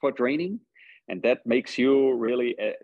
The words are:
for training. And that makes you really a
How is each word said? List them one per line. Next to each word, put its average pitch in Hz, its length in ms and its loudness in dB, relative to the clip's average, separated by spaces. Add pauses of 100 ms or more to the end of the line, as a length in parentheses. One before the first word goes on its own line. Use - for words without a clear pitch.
for 139 100 0
training. 160 480 -2 (500)
And 92 140 -8
that - 240 2
makes 117 320 -2
you 135 360 4
really 120 440 -2
a 107 240 -4